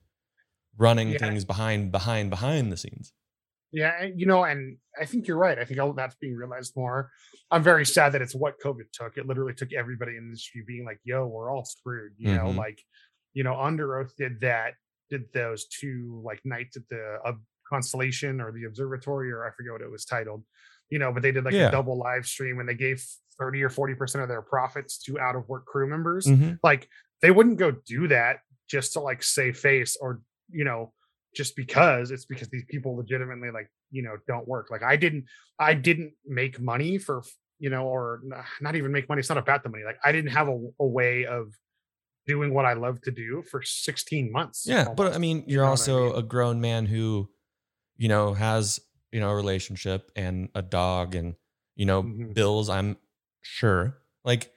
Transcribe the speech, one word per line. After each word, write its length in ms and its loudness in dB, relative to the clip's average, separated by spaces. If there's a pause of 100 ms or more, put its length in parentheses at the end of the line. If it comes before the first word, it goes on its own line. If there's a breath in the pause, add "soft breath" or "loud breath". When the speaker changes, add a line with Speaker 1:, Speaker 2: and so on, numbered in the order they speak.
(760)
Speaker 1:
running 380 6
Speaker 2:
Yeah. 40 0
Speaker 1:
things 280 -2
behind, 460 -2
behind, 380 0
behind 420 0
the 60 -6
scenes. 340 -14 (600)
Speaker 2:
Yeah, 300 0
and, 180 -6
you 60 0
know, 180 6
and 340 -4 (220)
I 40 -4
think 240 -4
you're 100 0
right. 200 6
I 60 -4
think 140 -6
all 140 0
that's 240 -6
being 180 -8
realized 400 -12
more. 380 -4 (400 soft breath)
I'm 100 6
very 240 8
sad 260 6
that 100 2
it's 120 -6
what 260 -2
covid 320 -6
took. 240 -12
It 100 -8
literally 280 -4
took 180 -10
everybody 440 -6
in 80 -16
the 60 -16
industry 360 -14
being 180 -12
like, 200 -12
"Yo, 220 -2
we're 280 -8
all 100 -6
screwed," 520 -12
you 160 0
know, 180 2
Speaker 1:
Mm-hmm. 60 -2
Speaker 2:
like, 260 -6 (500 soft breath)
you 120 -2
know, 160 -2
Under 400 -2
Oath 160 -10
did 240 -6
that, 340 0 (340)
did 240 -10
those 360 -4
two, 560 -10
like, 200 -10
nights 320 -8
at 120 -18
the, 360 -10
uh, 100 -4 (340)
Constellation 720 -2
or 100 -8
the 140 -10
Observatory, 640 -6
or 160 -8
I 100 -10
forget 160 -12
what 100 -12
it 80 -12
was 140 -14
titled, 400 -6 (440 soft breath)
you 100 -2
know, 140 0
but 100 -4
they 80 4
did, 140 0
like, 100 0
Speaker 1:
Yeah. 140 6
Speaker 2:
a 80 2
double 200 0
live 300 -4
stream 320 -6
and 100 -6
they 60 -2
gave 300 -2 (340)
thirty 240 -4
or 80 4
forty 240 -2
percent 280 -4
of 60 -4
their 140 -6
profits 640 -2
to 160 -8
out 160 0
of 120 -8
work 180 -8
crew 220 -2
members. 440 2
Speaker 1:
Mm-hmm. 220 6 (100)
Speaker 2:
Like, 240 6 (340 soft breath)
they 80 10
wouldn't 280 8
go 120 6
do 380 -2
that 300 4 (300)
just 260 -2
to, 60 -2
like, 220 -4
save 360 0
face 380 4
or, 260 -8 (280)
you 140 -4
know, 280 -4 (400)
just 220 -6
because. 560 4
It's 140 -10
because 240 -12
these 200 -10
people 280 -6
legitimately, 560 -6
like, 180 -12 (220)
you 100 -6
know, 140 -8 (100)
don't 220 -4
work. 220 -6
Like, 120 -8
I 140 4
didn't, 300 0 (340 soft breath)
I 140 6
didn't 400 2 (100)
make 360 -4
money 380 -2
for, 240 -6 (380)
you 100 -4
know, 160 -2
or 380 -4
n-, 200 -12 (160)
not 140 -4
even 160 0
make 180 0
money. 120 0
It's 80 -2
not 100 0
about 240 2
the 60 -8
money. 160 -10
Like, 200 -8
I 60 6
didn't 220 2
have 160 4
a, 100 0 (220)
a 60 2
way 400 2
of 280 -6 (720)
doing 280 0
what 120 4
I 80 4
love 280 -4
to 100 -4
do 380 -8
for 120 -6
sixteen 680 -4
months 400 -2
Speaker 1:
Yeah, 220 4
but, 200 2
I 40 -2
Speaker 2:
almost. 0 -
Speaker 1:
mean, 280 0
Speaker 2:
You 100 0
Speaker 1:
you're 80 6
Speaker 2:
know 60 6
what 120 4
I 60 0
Speaker 1:
also 240 2
Speaker 2:
mean? 20 -2
Speaker 1:
a 80 -2
grown 380 0
man 260 0
who, 440 0 (640)
you 120 2
know, 260 4
has, 460 0 (320)
you 80 -2
know, 100 0
a 60 0
relationship 800 -4
and 380 -4
a 80 -4
dog 520 0
and, 220 -4 (400)
you 100 0
know, 160 4
Speaker 2:
Mm-hmm. 320 -8
Speaker 1:
bills, 360 4
I'm 280 0 (440)
sure. 600 2 (220)
Like, 320 0